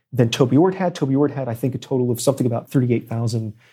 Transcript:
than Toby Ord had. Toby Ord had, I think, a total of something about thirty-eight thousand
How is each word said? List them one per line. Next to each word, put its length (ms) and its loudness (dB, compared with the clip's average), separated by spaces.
than 180 4
Toby 260 2
Ord 180 4
had. 200 -2
Toby 200 -2
Ord 160 2
had, 180 -8
I 60 -4
think, 200 -4
a 40 -6
total 320 -2
of 100 -2
something 260 0
about 240 -4
thirty-eight 380 0
thousand 440 -4